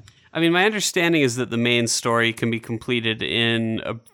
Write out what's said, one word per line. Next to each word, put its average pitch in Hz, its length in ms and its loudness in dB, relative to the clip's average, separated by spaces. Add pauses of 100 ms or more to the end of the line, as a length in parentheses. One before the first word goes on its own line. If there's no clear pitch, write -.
(320)
I 160 80 -4
mean, 165 120 2
my 180 140 2
understanding 175 560 2
is 120 140 2
that 127 140 -2
the 117 60 -2
main 120 300 2
story 117 480 2
can 117 160 -2
be 113 100 -4
completed 113 640 -4
in 113 640 0
a 113 100 -6 (200)